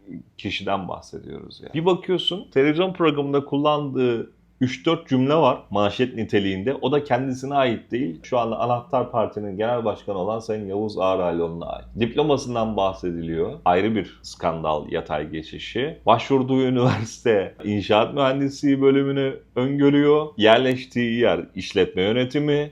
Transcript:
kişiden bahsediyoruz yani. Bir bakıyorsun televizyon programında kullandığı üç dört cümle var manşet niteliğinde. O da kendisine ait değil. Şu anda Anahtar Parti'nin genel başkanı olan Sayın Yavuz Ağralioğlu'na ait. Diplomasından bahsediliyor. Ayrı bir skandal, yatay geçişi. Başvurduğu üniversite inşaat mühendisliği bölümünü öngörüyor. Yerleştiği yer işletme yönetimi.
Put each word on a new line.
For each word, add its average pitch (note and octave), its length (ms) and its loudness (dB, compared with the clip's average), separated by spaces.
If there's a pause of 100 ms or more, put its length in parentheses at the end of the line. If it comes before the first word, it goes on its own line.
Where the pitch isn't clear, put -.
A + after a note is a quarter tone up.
(380)
kişiden G2 500 -4
bahsediyoruz D2+ 760 -14
yani. - 100 -18
Bir D#3+ 120 -2
bakıyorsun F3+ 680 -2
televizyon D3+ 420 2
programında C#3+ 520 0
kullandığı C#3 840 0 (300)
üç - 240 -2
dört E3 220 -2
cümle C3+ 280 2
var C#3+ 240 4 (100)
manşet G2+ 460 0
niteliğinde. G2+ 600 0
O B2+ 160 -2
da D3 120 2
kendisine C3 500 -4
ait C3 380 0
değil. D3 320 -4
Şu B2 160 0
anda A2+ 200 -2
Anahtar A#2+ 520 -2
Parti'nin G#2 460 -2
genel A2+ 280 -2
başkanı G2+ 320 -4
olan G#2 220 -2
Sayın G#2+ 280 -6
Yavuz G2+ 300 -4
Ağralioğlu'na E2+ 680 0
ait. - 200 -10 (140)
Diplomasından A#2+ 800 0
bahsediliyor. F#2 880 -4
Ayrı F#2+ 300 2
bir F#2+ 280 -6
skandal, D#2 680 -4
yatay D#2 380 -4
geçişi. E2 760 -8
Başvurduğu B2+ 560 2
üniversite A2+ 1000 2
inşaat G#2 500 2
mühendisliği C#3 680 0
bölümünü C#3 580 2 (160)
öngörüyor. C#3+ 720 4 (100)
Yerleştiği A#2+ 840 2
yer F2+ 260 2 (100)
işletme F#2 460 0
yönetimi. C#3+ 720 0